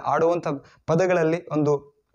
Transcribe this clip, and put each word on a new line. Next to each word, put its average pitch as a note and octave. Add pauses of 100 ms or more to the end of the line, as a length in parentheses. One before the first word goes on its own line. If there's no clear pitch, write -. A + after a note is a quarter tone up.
ಆಡುವಂಥ E3 (380)
ಪದಗಳಲ್ಲಿ E3
ಒಂದು D3 (200)